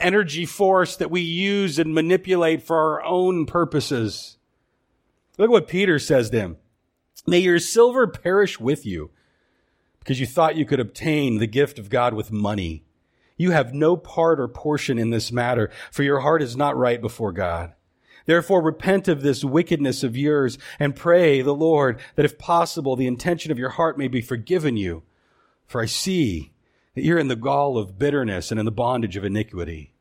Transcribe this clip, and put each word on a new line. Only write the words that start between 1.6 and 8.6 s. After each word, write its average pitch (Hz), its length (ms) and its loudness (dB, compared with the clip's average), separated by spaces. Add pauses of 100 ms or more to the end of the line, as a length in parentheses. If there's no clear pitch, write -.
and 160 160 0
manipulate 170 680 2
for 165 140 0
our 156 280 2
own 180 420 0
purposes. 131 920 -2 (1000)
Look 202 80 4
at 240 60 2
what 214 160 4
Peter 180 300 2
says 123 320 2
to 117 80 -2
him. 87 180 -6 (720)
"May 175 120 2
your 175 200 4
silver 240 480 4
perish 190 540 0